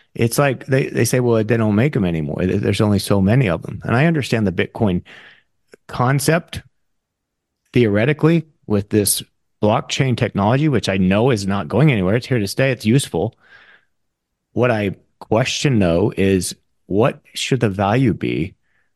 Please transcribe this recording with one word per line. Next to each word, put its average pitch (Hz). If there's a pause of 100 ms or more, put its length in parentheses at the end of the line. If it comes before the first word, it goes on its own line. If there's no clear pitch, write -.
(140)
It's 117
like 143
they, 135
they 120
say, 127
"Well, 117
they 117
don't 107
make 135
'em 98
anymore. 80
There, 98
there's 104
only 104
so 101
many 104
of 82
them." -
And 117
I 139
understand 123
the 92
Bitcoin 92 (840)
concept 143 (1120)
theoretically 127 (220)
with 101
this 104 (400)
blockchain 120
technology, 120
which 113
I 98
know 98
is 101
not 95
going 139
anywhere. 98
It's 123
here 123
to 101
stay. 135
It's 113
useful. 110 (1200)
What 120
I 104 (220)
question, 131
though, 90
is 95 (320)
what 113 (140)
should -
the 117
value 104
be 65 (420)